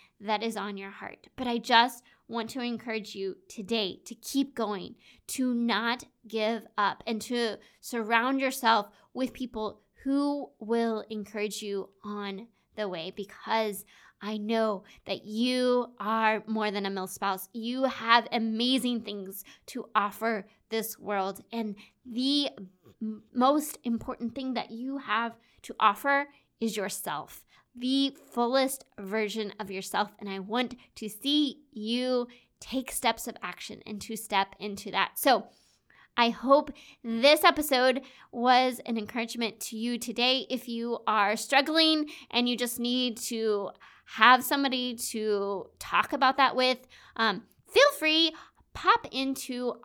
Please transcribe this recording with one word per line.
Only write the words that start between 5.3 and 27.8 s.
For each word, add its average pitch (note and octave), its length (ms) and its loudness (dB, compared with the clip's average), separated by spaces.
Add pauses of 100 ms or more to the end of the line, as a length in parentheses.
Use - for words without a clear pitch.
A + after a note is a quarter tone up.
not A#3 500 0 (220)
give A3 400 -2 (100)
up, - 300 0
and G#3+ 160 -2
to A#3+ 340 -2 (240)
surround A#3 600 2
yourself A#3 480 2 (260)
with B3+ 180 -2
people A3 480 -8 (240)
who C#4+ 540 0
will A3+ 520 0
encourage G#3 520 -4
you G3 260 -4 (160)
on G3+ 440 -8 (280)
the G#3+ 120 -2
way, F#3 260 -8
because G#3+ 720 -4 (360)
I G#3+ 160 -6
know G#3+ 480 0 (220)
that - 180 -6
you B3 640 2 (140)
are A3 460 2
more A3 240 0
than G3 160 -2
a G3 40 -2
milspouse. F#3+ 600 -4
You A#3+ 320 -2
have A#3 480 4
amazing A#3+ 720 2
things G3 420 -12 (220)
to - 280 -10
offer G#3 520 -2 (240)
this A3 280 -4
world, G3 440 -4 (100)
and A3 240 -4 (280)
the C4 440 0 (520)
m-, G#3+ 220 -8 (100)
most C#4+ 520 2
important A#3 500 -4
thing C4 200 -6
that - 160 -6
you C4 280 -8
have A3+ 340 -2 (300)
to - 160 -14
offer C#4 480 4 (340)
is G#3+ 160 -2
yourself, F3+ 680 -6 (320)
the C4+ 400 0 (160)